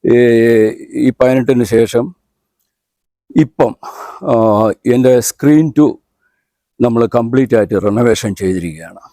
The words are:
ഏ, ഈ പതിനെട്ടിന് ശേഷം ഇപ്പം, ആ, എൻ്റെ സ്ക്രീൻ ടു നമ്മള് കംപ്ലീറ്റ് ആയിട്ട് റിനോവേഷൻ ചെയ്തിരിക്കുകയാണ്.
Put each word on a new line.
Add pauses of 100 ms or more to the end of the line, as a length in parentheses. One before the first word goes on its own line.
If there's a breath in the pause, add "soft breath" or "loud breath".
ഏ, (760)
ഈ (100)
പതിനെട്ടിന്
ശേഷം (1300)
ഇപ്പം, (520 loud breath)
ആ, (520)
എൻ്റെ
സ്ക്രീൻ (120)
ടു (920)
നമ്മള് (100)
കംപ്ലീറ്റ്
ആയിട്ട്
റിനോവേഷൻ
ചെയ്തിരിക്കുകയാണ്. (120)